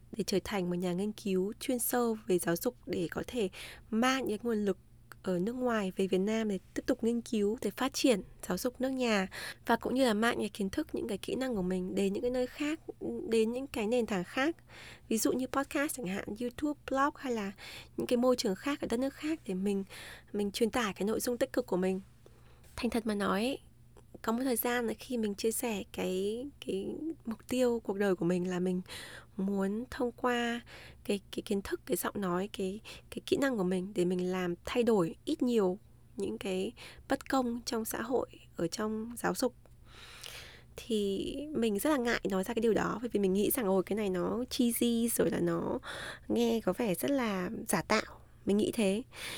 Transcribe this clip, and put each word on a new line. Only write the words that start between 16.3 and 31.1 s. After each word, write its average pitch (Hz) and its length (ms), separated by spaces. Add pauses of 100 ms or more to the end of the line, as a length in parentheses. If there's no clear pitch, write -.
YouTube, 285 380 (120)
blog 277 240
hay 254 180
là 208 180 (460)
những 240 100
cái 247 100
môi 254 180
trường 208 200
khác 285 260
ở - 80
đất 233 100
nước 269 140
khác 311 320
để 196 80
mình, 196 300 (500)
mình 202 180
truyền 226 180
tải 220 240
cái 190 120
nội 208 140
dung 240 180
tích 269 160
cực 247 140
của 185 100
mình. 185 240 (720)
Thành 233 140
thật 226 180
mà 208 80
nói, 202 420 (640)
có 220 100
một 233 120
thời 269 120
gian 240 320
là 220 120
khi 247 180
mình 208 180
chia 226 160
sẻ 220 400
cái, 196 540 (200)
cái 202 300 (300)
mục 220 140 (100)
tiêu 240 340
cuộc 196 140
đời 202 180
của 165 100
mình 180 240
là 180 100
mình 185 220 (560)
muốn 196 520
thông 240 220
qua 240 500 (420)
cái, 202 160 (120)